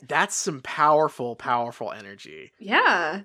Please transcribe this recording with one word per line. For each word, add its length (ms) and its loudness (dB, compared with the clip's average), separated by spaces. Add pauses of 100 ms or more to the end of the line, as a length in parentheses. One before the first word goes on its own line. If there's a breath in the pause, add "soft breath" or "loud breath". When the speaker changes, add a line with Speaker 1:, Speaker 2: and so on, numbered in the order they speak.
Speaker 1:
That's 300 0
some 240 -4
powerful, 760 2
powerful 560 -2
energy. 640 -16
Speaker 2:
Yeah. 680 0